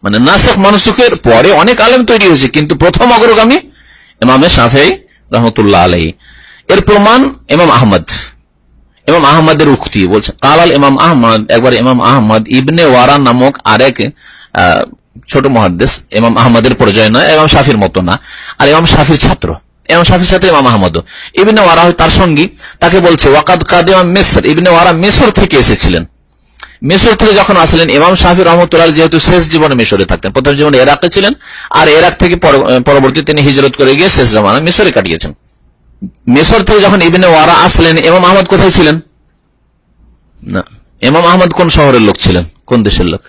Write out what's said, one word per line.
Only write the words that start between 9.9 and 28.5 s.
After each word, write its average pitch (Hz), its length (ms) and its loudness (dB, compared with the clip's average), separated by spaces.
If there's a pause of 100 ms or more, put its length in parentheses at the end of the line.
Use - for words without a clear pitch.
বলছে, 104 240 -2 (100)
কালাল 160 300 2
ইমাম 139 260 0
আহমদ, 117 540 0
একবার 123 220 0
ইমাম 123 280 -2
আহমদ 110 460 0
ইবনে 143 380 0
ওয়ারা 131 320 2
নামক 127 460 0
আরেক, 113 380 -2
আহ, - 840 -4 (440)
ছোট 135 200 -2
মুহাদ্দিস, 110 640 -2
ইমাম 113 260 -2
আহমদের 117 380 0
পর্যায়ে 107 340 0
নয়, 143 240 0
ইমাম 156 140 2
শাফির 127 300 0
মতো 95 240 -2
না, 90 180 -4 (380)
আর 139 100 0
ইমাম 156 180 0
শাফির 151 320 0
ছাত্র, 95 380 -4 (340)
ইমাম 170 140 0
শাফির 180 240 0
ছাত্র 185 200 0
ইমাম 147 200 2
আহমদ। 95 300 -2 (360)
ইবনে 214 280 2
ওয়ারা 175 300 2
তার 160 180 0
সঙ্গী, 165 380 0 (320)
তাকে 175 200 0
বলছে, 170 300 2
ওয়াকাদ 180 340 0
কাদিমা 180 400 0
মিসর, 180 420 -2
ইবনে 165 240 0
ওয়ারা 175 220 2
মিসর 196 400 0
থেকে 170 260 0
এসেছিলেন। 101 480 0 (800)
মিসর 196 320 0
থেকে 220 180 0
যখন 196 240 2
আসলেন, 165 320 0
ইমাম 175 260 2
শাফি 180 280 0
রহমতুল্লাহ 170 480 2